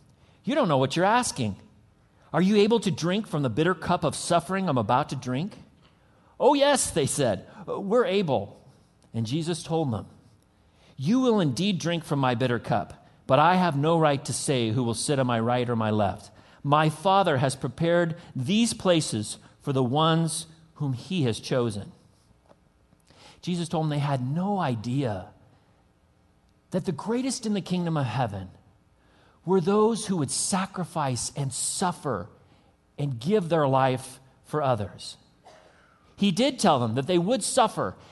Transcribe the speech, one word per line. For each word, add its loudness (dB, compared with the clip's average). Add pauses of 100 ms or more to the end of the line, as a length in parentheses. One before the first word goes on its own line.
(440)
"You -2
don't 2
know 4
what 2
you're 2
asking. 0 (760)
Are 2
you 4
able 4
to -2
drink -2
from -2
the 0
bitter 2
cup -2
of -2
suffering 0
I'm 2
about 2
to -6
drink?" -6 (840)
"Oh, 4
yes," 2
they 0
said, 0 (220)
"we're 0
able." -2 (540)
And -2
Jesus -4
told -2
them, -6 (880)
"You 0
will 4
indeed 0
drink -4
from -2
my 2
bitter 0
cup, -4 (180)
but 4
I 6
have 2
no 2
right 2
to -6
say 0
who 0
will 0
sit -2
on 2
my 2
right 0
or -2
my 0
left. 0 (320)
My 2
Father 2
has 0
prepared 0 (200)
these 0
places 0 (240)
for -4
the 2
ones 0 (280)
whom -4
he -4
has 0
chosen." -4 (1500)
Jesus -4
told -2
them 0
they -2
had -2
no -2
idea -2 (1400)
that -4
the -2
greatest -4
in -2
the -2
kingdom -2
of 0
heaven -4 (960)
were 2
those 2
who 0
would -2
sacrifice -4
and -4
suffer -4 (720)
and -4
give 0
their 2
life 0 (240)
for -4
others. -4 (1040)
He 2
did 0
tell 4
them -2
that -2
they 2
would 0
suffer 0 (160)